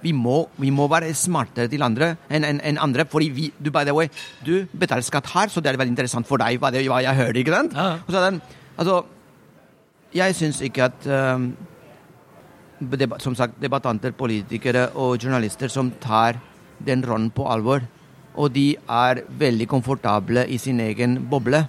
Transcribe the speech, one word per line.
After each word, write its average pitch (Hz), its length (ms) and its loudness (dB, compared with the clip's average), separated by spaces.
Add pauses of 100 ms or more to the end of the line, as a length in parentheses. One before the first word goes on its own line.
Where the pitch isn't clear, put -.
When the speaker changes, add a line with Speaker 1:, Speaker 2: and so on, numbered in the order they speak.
Speaker 1:
Vi 165 100 0
må, 131 340 2 (120)
vi 139 100 2
må 139 180 2
være 160 280 2
smartere 127 520 -2
til 139 140 -2
andre 147 360 0 (120)
enn, 151 160 0
enn, 147 160 0
enn 147 160 -2
andre, 143 280 0
fordi 151 280 0
vi, 147 260 -4
du, 151 120 -4
by 147 140 2
the 143 80 2
way, 156 140 4 (360)
du 180 240 0 (100)
betaler 123 240 0
skatt 143 240 -2
her, 196 220 2
så 185 160 -4
det 143 100 2
er 131 40 -2
veldig 123 200 0
interessant 120 300 -2
for 139 100 2
deg 120 220 2
hva 139 120 2
det, 131 140 0
hva 127 160 2
jeg 131 140 2
hører, 117 200 2
ikke 127 200 2
sant? 262 180 0
Speaker 2:
Ja, 175 160 -2
ja. 165 80 -4 (100)
Speaker 1:
Og 170 60 -4
så 190 40 2
er 185 120 4
den, 185 120 -6 (360)
altså, 175 260 2 (1120)
jeg 185 220 2
synes 151 260 -2
ikke 131 220 0
at, 127 240 0
ehm, 131 460 0 (1300)
deba-, 131 400 -2
som 127 140 -2
sagt, 120 260 -2
debattanter, 127 540 -2
politikere 120 800 -2
og 127 260 0
journalister 123 500 -2
som 131 200 -2 (100)
tar 117 380 2 (460)
den 127 220 0
rollen 110 240 0
på 139 180 -4
alvor, 120 360 0 (500)
og 147 160 2
de 139 220 4 (160)
er 123 320 4 (180)
veldig 120 280 2
komfortable 120 840 0
i 123 80 -2
sin 123 240 -2
egen 120 380 0 (100)
boble 139 380 2